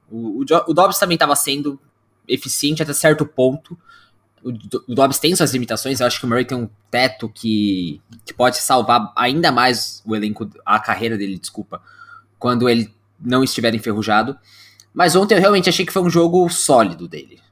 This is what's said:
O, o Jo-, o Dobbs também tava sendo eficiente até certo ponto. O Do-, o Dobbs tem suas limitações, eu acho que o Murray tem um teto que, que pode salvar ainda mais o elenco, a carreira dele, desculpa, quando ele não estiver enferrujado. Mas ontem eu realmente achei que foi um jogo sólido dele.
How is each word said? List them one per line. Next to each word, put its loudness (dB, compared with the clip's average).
O, -8
o -6
Jo-, 2
o -2
Dobbs 2
também 0
tava 2
sendo -4
eficiente -2
até -4
certo 2
ponto. -2
O -8
Do-, -10
o -8
Dobbs 2
tem 0
suas 2
limitações, -4
eu 2
acho -2
que -8
o -2
Murray 0
tem -6
um -6
teto -2
que, -2
que -16
pode 2
salvar 0
ainda 0
mais 0
o -4
elenco, -6
a 2
carreira -4
dele, -6
desculpa, -14
quando 0
ele 0
não 0
estiver 0
enferrujado. -2
Mas 2
ontem 4
eu 6
realmente 4
achei 0
que -10
foi 0
um 0
jogo 4
sólido 2
dele. -18